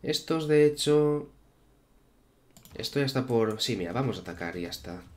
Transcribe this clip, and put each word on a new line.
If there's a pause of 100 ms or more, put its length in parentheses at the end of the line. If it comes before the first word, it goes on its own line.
Estos,
de
hecho... (1400)
Esto
ya
está
por...
Sí,
mira,
vamos
a
atacar
y
ya
está. (140)